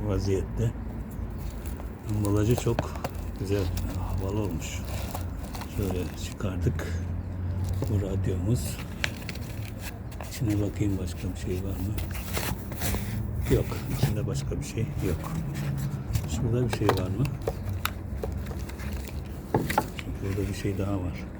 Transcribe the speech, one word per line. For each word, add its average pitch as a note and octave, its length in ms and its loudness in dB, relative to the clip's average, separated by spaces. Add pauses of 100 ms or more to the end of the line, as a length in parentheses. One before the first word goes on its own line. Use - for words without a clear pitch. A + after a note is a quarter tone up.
Vaziyette. F#2+ 640 4 (1400)
Ambalajı G#2+ 460 6
çok A#2 220 2 (640)
güzel, G3+ 240 4 (360)
havalı G2 400 0
olmuş. E2+ 400 -2 (960)
Şöyle F#2 220 2 (260)
çıkardık. - 760 0 (880)
Bu G2+ 120 4
radyomuz. G2 760 2 (1500)
İçine G#2 320 2
bakayım, G2+ 400 2
başka E2+ 180 -2 (160)
bir - 40 -6
şey F#2+ 240 0
var F#2+ 60 -2
mı? F#2 240 0 (1600)
Yok, A2 100 4 (320)
içinde - 300 4
başka F2+ 320 0
bir - 60 -4
şey - 180 0
yok. - 480 0 (1040)
Şurada A#2 340 4
bir - 80 0
şey G#2+ 100 4
var G2 220 4
mı? G2+ 140 2 (3000)
Burada G2 260 2
bir F#2+ 120 0
şey G2 160 2
daha G2 140 2
var. F2+ 340 0 (140)